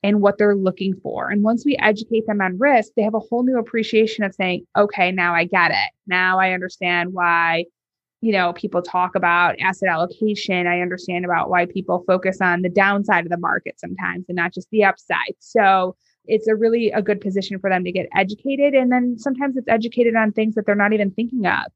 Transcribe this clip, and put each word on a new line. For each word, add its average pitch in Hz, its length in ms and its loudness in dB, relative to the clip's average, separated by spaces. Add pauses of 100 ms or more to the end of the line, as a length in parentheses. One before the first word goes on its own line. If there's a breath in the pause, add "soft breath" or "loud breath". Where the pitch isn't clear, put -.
and 208 180 2
what 202 160 2
they're 208 180 4
looking 190 460 -2
for. - 280 -8
And 202 140 0
once 226 220 0
we 285 120 2
educate 220 500 0
them 208 120 -2
on 185 180 -2
risk, 247 380 2
they 233 60 0
have 214 120 0
a 220 60 0
whole 240 240 -4
new 254 140 2
appreciation 220 680 0
of 196 100 -4
saying, 185 320 -4 (120)
"Okay, 202 340 2
now 175 220 0
I 170 100 2
get 175 280 2
it. 98 200 0 (160)
Now 185 320 2
I 190 140 2
understand 180 580 -2
why, 170 540 0 (560)
you 226 100 0
know, 180 220 2
people - 280 -4
talk 180 340 -2
about 175 440 2
asset 190 300 -2
allocation. 180 760 -2
I 175 140 0
understand 180 460 -4
about 175 240 0
why 175 160 2
people 180 420 -4
focus 185 320 0
on 180 220 2
the 180 80 0
downside 196 560 2
of 170 60 -6
the 175 60 -2
market - 440 -6
sometimes 180 480 -8
and 180 80 -4
not 175 160 -2
just - 160 -12
the 214 160 2
upside." - 540 -6
So 190 580 2 (300)
it's 214 200 0
a 220 80 2
really 226 340 0
a 208 140 -2
good 202 180 -2
position 196 380 -4
for 196 100 -4
them 180 140 0
to 180 80 -4
get 185 240 -4
educated. 262 580 0
And 254 180 2
then 247 280 0
sometimes 269 380 -4
it's 254 100 -6
educated 233 480 0
on 220 160 2
things 220 240 0
that 214 100 -2
they're 208 80 2
not 202 180 2
even 202 200 0
thinking 233 340 -4
of 95 300 -2